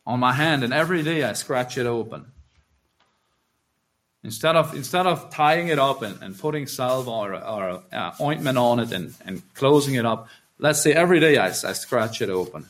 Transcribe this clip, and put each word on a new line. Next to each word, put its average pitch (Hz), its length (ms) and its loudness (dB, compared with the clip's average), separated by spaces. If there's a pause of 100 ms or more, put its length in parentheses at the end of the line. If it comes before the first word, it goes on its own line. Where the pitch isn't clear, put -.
on 123 140 -2
my 127 120 4
hand, 147 300 2
and 120 100 -2
every 160 300 0
day 156 220 0
I 107 80 -2
scratch 123 440 -4
it 123 100 0
open. 117 400 -6 (2000)
Instead 160 300 -2
of, 156 200 2
instead 180 320 -2
of 170 240 -2
tying 160 380 2
it 151 100 0
up 135 240 0
and, 98 200 -10
and 95 160 -14
putting 151 280 -4
salve 127 420 -2
or, 104 260 -4
or, 92 480 -6 (100)
uh, 87 280 -6
ointment 147 360 -2
on 120 220 4
it 113 140 -2
and, 90 220 -8 (120)
and 95 160 -10 (120)
closing 139 420 4
it 117 100 0
up, 113 220 -4 (300)
let's 151 220 2
say 151 120 4
every 175 260 6
day 151 200 6
I, 95 100 2
I 90 240 -4
scratch 113 500 -4
it 101 80 -2
open, 87 400 -4